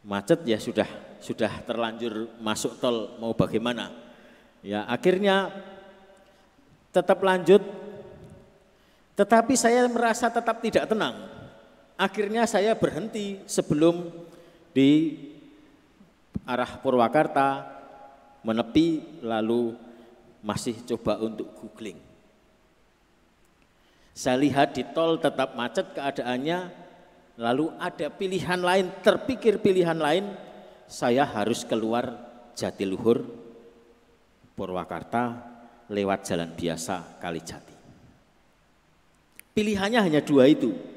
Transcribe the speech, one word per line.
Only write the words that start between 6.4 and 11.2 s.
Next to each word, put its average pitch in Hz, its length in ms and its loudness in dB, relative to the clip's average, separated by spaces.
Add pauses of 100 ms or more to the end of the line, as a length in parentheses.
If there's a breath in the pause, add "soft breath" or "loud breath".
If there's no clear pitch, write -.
tetap 185 300 2
lanjut, 185 400 6 (1500 soft breath)
tetapi 226 420 4
saya 247 320 4
merasa 233 460 0
tetap 233 320 -2
tidak 214 240 2
tenang. 131 400 -2 (680)